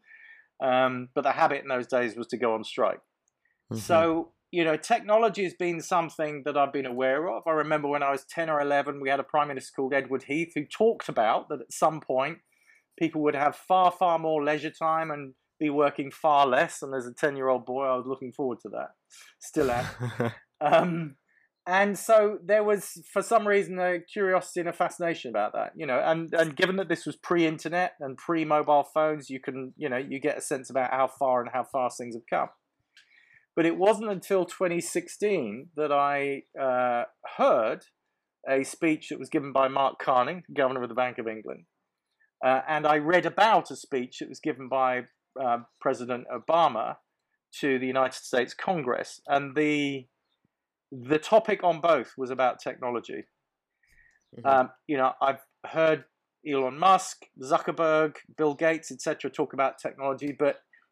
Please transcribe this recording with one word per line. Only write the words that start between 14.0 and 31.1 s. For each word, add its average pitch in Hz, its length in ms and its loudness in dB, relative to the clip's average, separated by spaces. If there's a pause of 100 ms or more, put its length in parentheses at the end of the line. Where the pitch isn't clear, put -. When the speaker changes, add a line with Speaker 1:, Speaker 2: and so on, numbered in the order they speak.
Speaker 1:
more 156 260 0
leisure 151 260 -2
time 160 400 -2
and 143 220 -10 (260)
be 151 120 0
working 143 400 0
far 143 360 4
less. 143 360 0
And 135 120 -8
as 123 120 -4
a 123 80 -14
ten-year-old 131 500 0
boy, 131 220 -4
I 127 100 0
was 123 100 -6
looking 131 260 -8
forward 127 280 -4
to 107 80 -14
that. 71 220 -8 (500)
Still 139 300 -2
am. 117 160 -2 (340)
Speaker 2:
<laughs> 117 120 0 (280)
Speaker 1:
Um, 160 560 2 (500)
and 196 320 0
so 214 460 4
there 208 200 4
was, 196 380 -2 (100)
for 196 100 0
some 214 260 2
reason, 185 300 2
a 180 220 0
curiosity 185 600 -2
and 170 80 -4
a 165 40 -6
fascination 165 580 -4
about 104 240 -2
that, 110 220 -4
you 160 100 -8
know, 127 120 0
and, 165 360 0
and 160 220 2
given 185 200 0
that 185 120 -4
this 165 180 -4
was 147 100 -10
pre-internet 170 840 -2
and 135 160 -10
pre-mobile 151 680 2
phones, 156 460 -2
you 131 100 -8
can, 131 360 -10
you 151 120 -6
know, 123 80 -2
you 135 240 -6
get 147 180 -2
a - 20 -8
sense 131 300 -6
about 131 200 -2
how 131 180 2
far 127 320 0